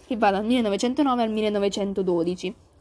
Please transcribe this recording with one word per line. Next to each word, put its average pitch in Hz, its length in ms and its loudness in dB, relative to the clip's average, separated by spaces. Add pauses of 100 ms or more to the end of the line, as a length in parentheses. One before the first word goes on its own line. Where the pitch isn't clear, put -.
che 240 120 -4
va 214 120 4
dal 196 140 0
millenovecentonove 247 800 0
al 220 80 0
millenovecentododici. 196 1200 -2 (280)